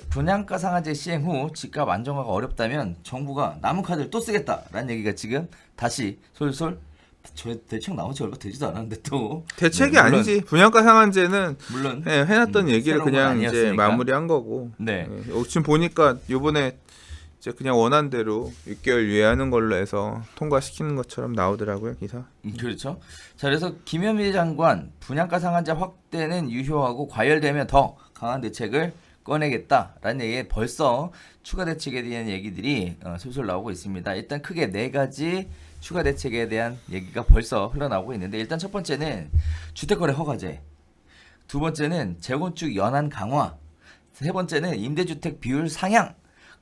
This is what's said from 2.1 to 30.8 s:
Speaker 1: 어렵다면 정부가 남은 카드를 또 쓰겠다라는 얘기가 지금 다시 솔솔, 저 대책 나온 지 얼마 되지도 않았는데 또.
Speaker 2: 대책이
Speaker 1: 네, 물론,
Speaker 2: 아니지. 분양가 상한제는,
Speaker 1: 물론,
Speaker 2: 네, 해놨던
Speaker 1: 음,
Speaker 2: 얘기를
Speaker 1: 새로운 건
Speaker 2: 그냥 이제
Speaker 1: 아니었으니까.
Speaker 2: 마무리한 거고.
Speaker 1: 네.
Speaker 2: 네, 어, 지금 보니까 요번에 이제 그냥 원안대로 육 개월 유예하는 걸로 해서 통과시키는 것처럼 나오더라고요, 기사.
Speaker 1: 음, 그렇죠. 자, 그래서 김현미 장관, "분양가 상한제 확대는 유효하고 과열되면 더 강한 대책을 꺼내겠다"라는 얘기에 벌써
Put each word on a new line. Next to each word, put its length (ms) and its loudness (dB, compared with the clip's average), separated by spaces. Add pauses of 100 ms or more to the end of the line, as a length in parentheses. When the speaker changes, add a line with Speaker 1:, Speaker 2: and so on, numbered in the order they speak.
Speaker 1:
어렵다면 760 -2
정부가 580 -4
남은 220 0
카드를 260 -4
또 80 -4
쓰겠다라는 720 -4
얘기가 220 -2
지금 320 -4 (300)
다시 420 -4 (140)
솔솔, 480 -4 (560)
저 180 -8 (140)
대책 260 -6
나온 180 -6
지 120 -6
얼마 120 -6
되지도 340 -8
않았는데 340 -8
또. 500 -6
Speaker 2:
대책이 380 2
Speaker 1:
네, 100 10
물론, 120 6
Speaker 2:
아니지. 260 4
분양가 420 6
상한제는, 760 6 (140)
Speaker 1:
물론, 340 -4
Speaker 2:
네, 200 4
해놨던 400 4
Speaker 1:
음, 60 4
Speaker 2:
얘기를 280 4
Speaker 1:
새로운 60 2
건 80 4
Speaker 2:
그냥 260 4
이제 80 2
Speaker 1:
아니었으니까. 420 4
Speaker 2:
마무리한 380 2
거고. 500 -2
Speaker 1:
네. 320 -4
Speaker 2:
네, 240 -10
어, 140 0
지금 160 0
보니까 560 4 (100)
요번에 480 0 (600)
이제 140 -10
그냥 260 0
원안대로 720 2 (160)
육 160 -12
개월 220 4
유예하는 460 4
걸로 260 2
해서 460 -2 (140)
통과시키는 600 -2
것처럼 380 -6
나오더라고요, 640 -2
기사. 280 -10 (200)
Speaker 1:
음, 140 -8
그렇죠. 400 -8 (380)
자, 120 -2
그래서 260 0 (100)
김현미 480 0
장관, 580 2 (100)
"분양가 380 -2
상한제 340 0
확대는 800 -4
유효하고 580 -2
과열되면 580 2
더 320 4 (160)
강한 260 -6
대책을 540 -2 (280)
꺼내겠다"라는 1000 0
얘기에 240 -4
벌써 640 0 (300)